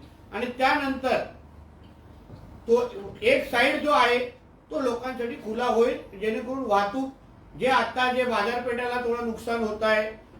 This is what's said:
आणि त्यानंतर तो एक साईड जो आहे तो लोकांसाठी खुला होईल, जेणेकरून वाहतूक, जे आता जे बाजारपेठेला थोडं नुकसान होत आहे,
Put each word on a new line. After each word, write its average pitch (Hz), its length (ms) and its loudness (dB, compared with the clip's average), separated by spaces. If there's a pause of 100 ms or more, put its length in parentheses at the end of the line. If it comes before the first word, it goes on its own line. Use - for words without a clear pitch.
(360)
आणि 240 100 -4
त्यानंतर 262 760 0 (1400)
तो 240 240 4 (300)
एक 262 280 4
साईड 262 320 2
जो 294 80 2
आहे 240 280 6 (520)
तो 302 100 -2
लोकांसाठी 240 540 -4
खुला 220 300 -4
होईल, 233 540 2
जेणेकरून 247 480 -4
वाहतूक, 208 460 0 (460)
जे 202 80 0
आता 254 460 2
जे 254 120 2
बाजारपेठेला 240 760 -2
थोडं 233 260 -2
नुकसान 233 380 -4
होत 214 180 -4
आहे, 214 280 2 (300)